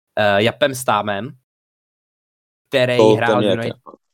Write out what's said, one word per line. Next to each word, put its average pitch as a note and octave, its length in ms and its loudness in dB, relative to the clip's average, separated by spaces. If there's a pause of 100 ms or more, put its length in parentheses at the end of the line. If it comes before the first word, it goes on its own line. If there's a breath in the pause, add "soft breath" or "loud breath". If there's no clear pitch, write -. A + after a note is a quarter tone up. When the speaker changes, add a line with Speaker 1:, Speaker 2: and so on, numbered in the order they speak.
(180)
Speaker 1:
eh, G#2 240 2
Japem C3 320 -2
Stámem, G#2+ 560 -4 (1400)
který B2 280 0
Speaker 2:
To, A2 180 6
Speaker 1:
hrál A#2 260 0
Speaker 2:
ten - 20 0
je G2+ 100 0
Speaker 1:
United A2+ 200 -6 (120)
Speaker 2:
taky. - 120 -20 (180)